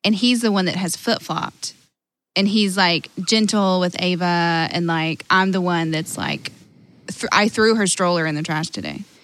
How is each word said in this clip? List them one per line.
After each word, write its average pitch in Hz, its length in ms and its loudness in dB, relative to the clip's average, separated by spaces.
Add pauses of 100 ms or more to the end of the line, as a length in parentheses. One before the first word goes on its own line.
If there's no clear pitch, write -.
and 214 100 2
he's 233 280 2
the 214 100 2
one 190 140 2
that 165 100 -2
has 180 200 -2
flip-flopped. - 760 -6 (640)
And 196 100 2
he's, 202 300 2
like, 175 320 2 (180)
gentle 208 540 2
with 180 200 0
Ava, 170 680 0
and, 170 160 -2
like, 160 440 -2
I'm 190 220 2
the 190 80 0
one 170 300 0
that's, 160 280 -4
like, - 340 -6 (560)
th-, - 240 -8
I 208 160 4
threw 220 280 4
her 208 100 2
stroller 175 400 2
in 156 100 -2
the 151 80 -4
trash 156 240 -4
today. - 340 -8 (220)